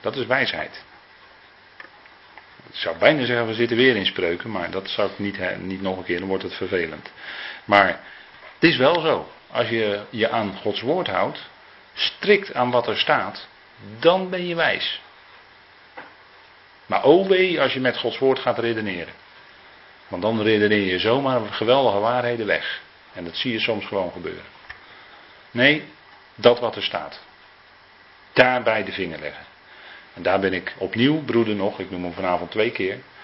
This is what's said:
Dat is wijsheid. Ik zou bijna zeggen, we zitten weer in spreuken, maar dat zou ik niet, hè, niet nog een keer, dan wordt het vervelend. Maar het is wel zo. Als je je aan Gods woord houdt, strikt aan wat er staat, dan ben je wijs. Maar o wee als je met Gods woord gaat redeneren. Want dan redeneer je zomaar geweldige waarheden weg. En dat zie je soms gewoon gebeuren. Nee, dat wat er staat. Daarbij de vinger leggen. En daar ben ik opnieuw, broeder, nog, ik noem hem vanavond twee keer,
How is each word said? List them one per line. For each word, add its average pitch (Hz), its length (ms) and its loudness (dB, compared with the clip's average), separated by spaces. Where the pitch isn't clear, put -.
Dat 107 140 -6
is 123 100 -4
wijsheid. 113 580 -2
Ik - 60 -16
zou 85 200 -6
bijna 135 280 4
zeggen, 117 220 0
we 113 60 -4
zitten 117 240 0
weer 127 180 6
in 98 100 0
spreuken, 90 460 -4
maar 87 200 -6
dat 95 180 -8
zou 101 220 -2
ik - 80 -12
niet, 101 180 -6
hè, 92 200 -6
niet 92 240 -8
nog 95 160 -4
een 92 60 -10
keer, 87 160 -4
dan 92 80 -8
wordt 95 160 -2
het 90 100 -10
vervelend. 85 580 -4
Maar 98 340 6
het - 160 4
is 139 80 0
wel 156 220 4
zo. 127 280 0
Als 113 180 -2
je 107 400 0
je 113 200 0
aan 104 320 -2
Gods 104 200 -4
woord 160 260 -2
houdt, 95 320 -2
strikt - 600 0
aan 123 180 0
wat 120 160 2
er 104 100 0
staat, - 500 0
dan 180 300 4
ben 180 180 -6
je 170 80 -4
wijs. 143 460 -2
Maar - 180 -2
o 180 240 8
wee 185 340 2
als 135 120 2
je 135 60 -4
met 127 180 0
Gods - 200 -4
woord 131 220 2
gaat 123 200 -2
redeneren. 107 540 -4
Want 90 140 -8
dan 110 200 0
redeneer 104 440 4
je 90 140 0
zomaar 127 420 2
geweldige 113 480 4
waarheden 120 460 0
weg. 82 360 -2
En 92 100 -12
dat 85 120 -12
zie 131 160 -4
je 113 80 -2
soms 107 260 -2
gewoon 92 260 -4
gebeuren. 85 320 -12
Nee, 143 320 4
dat 120 240 6
wat 120 160 -2
er 101 80 -8
staat. - 360 -8
Daarbij 117 500 2
de 95 80 -10
vinger 87 280 -8
leggen. - 260 -14
En 95 80 -16
daar 92 180 2
ben 95 140 2
ik 87 240 -6
opnieuw, 131 460 0
broeder, 110 320 2
nog, 101 240 -2
ik 92 120 -8
noem 90 120 -6
hem 87 100 -6
vanavond 90 380 -2
twee 107 200 0
keer, 101 260 -4